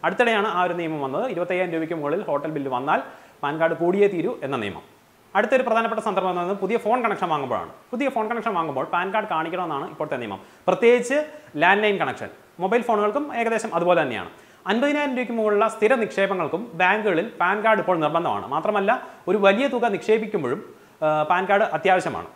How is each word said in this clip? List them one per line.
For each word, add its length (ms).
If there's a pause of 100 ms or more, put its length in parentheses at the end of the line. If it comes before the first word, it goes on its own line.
അടുത്തിടെയാണ് 440
ആ 140
ഒരു 120
നിയമം 280
വന്നത്. 280
ഇരുപത്തയ്യായിരം 440
രൂപയ്ക്ക് 200
മുകളിൽ 280
ഹോട്ടൽ 280
ബില്ല് 200
വന്നാൽ 320 (400)
പാൻ 180
കാർഡ് 140
കൂടിയേ 340
തീരൂ 340
എന്ന 140
നിയമം. 260 (520)
അടുത്തൊരു 280
പ്രധാനപ്പെട്ട 380
സന്ദർഭം 300
എന്ന് 100
പറയുന്നത് 200
പുതിയ 160
ഫോൺ 280
connection 240
വാങ്ങുമ്പോഴാണ്. 440 (200)
പുതിയ 160
ഫോൺ 220
connection 240
വാങ്ങുമ്പോൾ 300
പാൻ 300
കാർഡ് 140
കാണിക്കണമെന്നാണ് 600
ഇപ്പോഴത്തെ 260
നിയമം. 240 (280)
പ്രത്യേകിച്ച് 560 (320)
ലാൻഡ് 260
ലൈൻ 140
connection, 320 (320)
മൊബൈൽ 220
ഫോണുകൾക്കും 540
ഏകദേശം 380
അതുപോലെ 280
തന്നെയാണ്. 280 (360)
അൻപതിനായിരം 440
രൂപയ്ക്ക് 220
മുകളിലുള്ള 360
സ്ഥിര 260
നിക്ഷേപങ്ങളുക്കും 800
ബാങ്കുകളിൽ 560 (100)
പാൻ 240
കാർഡ് 140
ഇപ്പോൾ 180
നിർബന്ധമാണ്. 500
മാത്രമല്ല 640 (200)
ഒരു 100
വലിയ 280
തുക 200
നിക്ഷേപിക്കുമ്പോഴും, 760 (440)
ആ, 160
പാൻ 260
കാർഡ് 140
അത്യാവശ്യമാണ്. 720